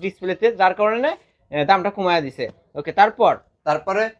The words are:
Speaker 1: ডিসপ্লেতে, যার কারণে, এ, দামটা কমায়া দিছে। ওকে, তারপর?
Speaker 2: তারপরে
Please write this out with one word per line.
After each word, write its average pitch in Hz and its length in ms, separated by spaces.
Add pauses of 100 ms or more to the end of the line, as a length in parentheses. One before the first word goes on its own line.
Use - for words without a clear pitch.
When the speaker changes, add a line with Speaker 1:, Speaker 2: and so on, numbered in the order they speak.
Speaker 1:
ডিসপ্লেতে, 185 420 (140)
যার 185 180
কারণে, 226 320 (440)
এ, 147 40 (120)
দামটা 196 260
কমায়া 180 300
দিছে। 131 180 (340)
ওকে, 151 220
তারপর? 208 340 (340)
Speaker 2:
তারপরে 190 340 (180)